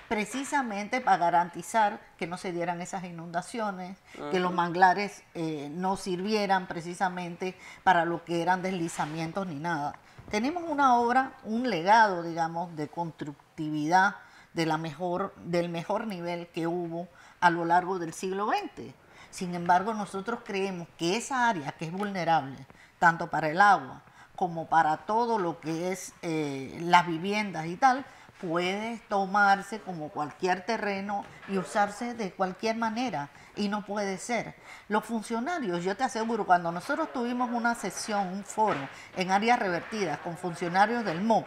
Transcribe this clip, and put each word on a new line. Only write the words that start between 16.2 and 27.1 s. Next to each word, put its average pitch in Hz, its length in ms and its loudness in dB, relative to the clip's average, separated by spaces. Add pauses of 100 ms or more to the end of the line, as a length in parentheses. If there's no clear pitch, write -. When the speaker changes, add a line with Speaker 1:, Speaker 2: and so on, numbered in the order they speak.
Speaker 1:
que 165 200 -2
hubo 170 400 -4 (320)
a 180 100 6
lo 170 140 2
largo 175 340 2
del 165 160 -6
siglo 196 340 -4
veinte. 262 460 -6 (360)
Sin 175 260 -8
embargo, 180 380 2
nosotros 208 500 -6
creemos 190 440 -4 (100)
que 170 180 0
esa 240 320 0
área 156 240 0
que - 140 -8
es 160 80 -6
vulnerable, 165 760 0 (320)
tanto 170 300 4
para 156 180 0
el 160 140 4
agua 170 400 6 (340)
como 165 320 -4
para 156 300 4
todo 233 400 0
lo 170 220 -2
que 165 320 -4
es, - 220 -10 (100)
eh, 143 580 -4
las 175 240 6
viviendas 175 600 -2